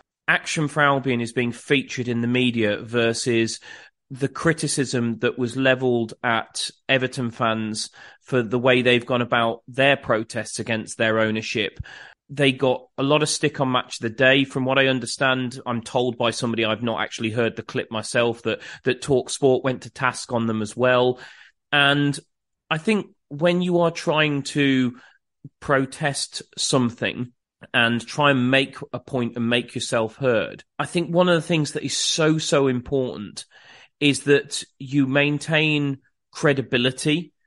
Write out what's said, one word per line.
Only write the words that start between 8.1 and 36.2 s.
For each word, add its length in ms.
for 180
the 180
way 220
they've 240
gone 160
about 460
their 280
protests 640
against 380
their 220
ownership, 600
they 220
got 360
a 60
lot 180
of 80
stick 300
on 120
Match 260
of 40
the 80
Day. 340
From 220
what 140
I 80
understand, 800
I'm 140
told 360
by 140
somebody, 340
I've 160
not 200
actually 280
heard 260
the 80
clip 280
myself, 520
that, 180
that 160
TalkSport 640
went 200
to 80
task 400
on 160
them 140
as 140
well. 440
And 460
I 80
think 280
when 320
you 200
are 100
trying 520
to 540
protest 840
something 760
and 300
try 280
and 180
make 280
a 60
point 360
and 140
make 260
yourself 400
heard, 480
I 60
think 280
one 160
of 60
the 120
things 260
that 100
is 120
so, 440
so 280
important 800
is 220
that 420
you 260
maintain 920